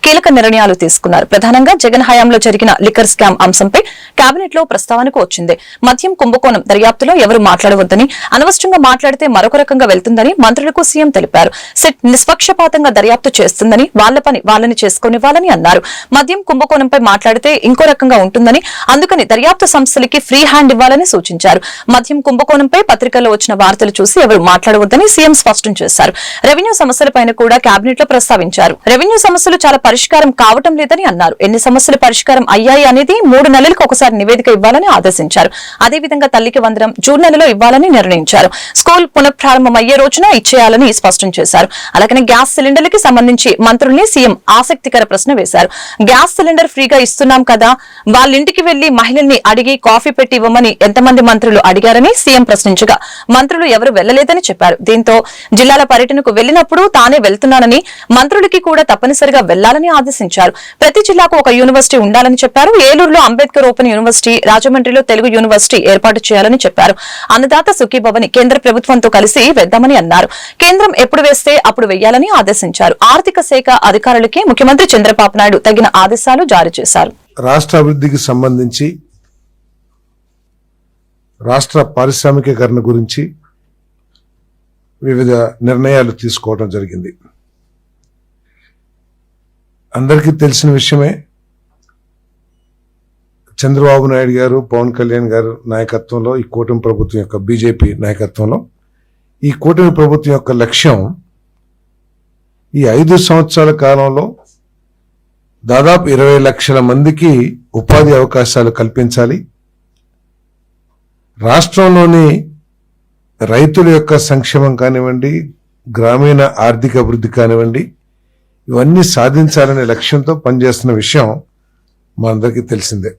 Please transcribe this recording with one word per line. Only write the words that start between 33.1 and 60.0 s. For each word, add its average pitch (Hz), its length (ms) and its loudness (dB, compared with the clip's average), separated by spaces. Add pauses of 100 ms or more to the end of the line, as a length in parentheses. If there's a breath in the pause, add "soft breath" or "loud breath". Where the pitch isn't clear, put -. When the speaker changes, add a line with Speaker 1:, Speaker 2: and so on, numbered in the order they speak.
Speaker 1:
మూడు 269 220 4
నెలలకు 269 360 2
ఒకసారి 247 320 0
నివేదిక 226 320 0
ఇవ్వాలని 233 380 2
ఆదేశించారు. 180 640 0 (300 loud breath)
అదేవిధంగా 285 460 -2
తల్లికి 233 320 0
వందనం 220 420 -2
జూన్ 285 220 2
నెలలో 320 240 4
ఇవ్వాలని 247 420 2
నిర్ణయించారు. 185 600 2 (260 loud breath)
స్కూల్ 349 300 0
పునఃప్రారంభం 262 720 0
అయ్యే 233 200 0
రోజున 277 280 0
ఇచ్చేయాలని 240 680 2
స్పష్టం 185 480 -2
చేశారు. 170 280 0 (260 loud breath)
అలాగనే 220 260 2
గ్యాస్ 240 340 0
సిలిండర్లకి 302 440 0
సంబంధించి 247 600 2
మంత్రుల్ని 262 460 2
సీఎం 247 300 0 (120)
ఆసక్తికర 240 560 0
ప్రశ్న 208 300 -2
వేశారు. 180 340 -2 (340 loud breath)
"గ్యాస్ 254 280 2
సిలిండర్ 330 360 0
ఫ్రీగా 269 320 0
ఇస్తున్నాం 262 440 2
కదా, 233 340 2 (320 loud breath)
వాళ్ళింటికి 269 540 0
వెళ్లి 320 280 0
మహిళల్ని 262 560 0
అడిగి 214 300 0
కాఫీ 233 340 0
పెట్టి 254 260 -2
ఇవ్వమని 233 460 0
ఎంతమంది 254 400 2
మంత్రులు 226 420 2
అడిగారని?" 226 520 2
సీఎం 254 260 2
ప్రశ్నించగా 208 560 0 (320 loud breath)
మంత్రులు 277 340 0
ఎవరు 254 280 0
వెళ్లలేదని 247 380 0 (100)
చెప్పారు. 180 420 -2
దీంతో 226 420 2 (300 loud breath)
జిల్లాల 269 280 4
పర్యటనకు 262 480 0
వెళ్లినప్పుడు 311 580 0
తానే 254 320 2
వెళ్తున్నానని, 240 600 2 (280 loud breath)
మంత్రులకి 349 500 0
కూడా 320 220 0
తప్పనిసరిగా 277 580 0
వెళ్లాలని 220 480 0
ఆదేశించారు. 247 600 -2 (300 loud breath)